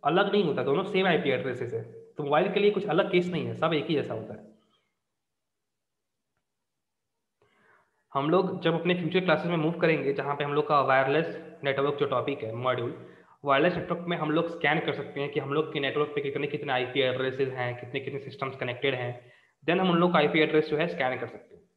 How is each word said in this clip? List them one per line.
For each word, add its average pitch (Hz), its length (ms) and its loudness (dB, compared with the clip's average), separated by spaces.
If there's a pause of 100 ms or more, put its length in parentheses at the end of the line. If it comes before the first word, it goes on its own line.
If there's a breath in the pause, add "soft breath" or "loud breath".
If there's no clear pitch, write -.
अलग 190 280 2
नहीं 202 120 4
होता, 131 200 0
दोनों 143 200 2
same 185 240 0
IP 147 220 2
एड्रेसेस 123 440 -2
है, 113 100 -4 (300)
तो 151 100 -8
mobile 160 300 2
के 202 60 2
लिए 202 120 4
कुछ 196 160 -2
अलग 180 240 2
case 180 160 2
नहीं 143 180 -4
है, 117 100 -6
सब 165 180 0
एक 147 120 0
ही 160 100 0
जैसा 123 180 -2
होता 110 200 -10
है। - 180 -18 (3500 soft breath)
हम 143 160 0
लोग 180 320 2
जब 165 180 2
अपने 175 160 2
future 175 240 0
क्लासेस 170 280 2
में 170 100 0
मूव 156 220 2
करेंगे, 143 340 2
जहाँ 143 220 -2
पे 147 80 -4
हम 143 100 -2
लोग 147 140 2
का 147 140 4
wireless 135 840 2
network 139 360 0
जो 143 60 2
टॉपिक 135 380 -2
है, 110 120 -6
module, 123 520 -2 (380 loud breath)
wireless 147 300 4
network 175 320 -4
में 175 100 -2
हम 151 140 -2
लोग 165 160 2
scan 151 320 2
कर 151 140 -2
सकते 139 280 -8
हैं 143 100 -4
कि 147 80 -2
हम 139 140 -4
लोग 151 200 0
के 151 60 -2
नेटवर्क 143 360 -2
पे 143 60 -2
कितने, 139 260 -4
कितने 143 260 -4
IP 127 260 -2
addresses 131 500 0
हैं, 123 300 -6
कितने, 113 200 -8
कितने 139 200 -8
systems 131 360 -8
connected 127 400 -2
हैं, 123 360 -8 (360 loud breath)
then 175 120 2
हम 185 100 2
उन 170 80 4
लोग 175 160 4
का 170 60 6
IP 147 200 4
address 156 300 4
जो 151 80 -2
है 165 100 0
स्कैन 127 320 -2
कर 117 80 -6
सकते - 280 -18
हैं। - 80 -20 (140)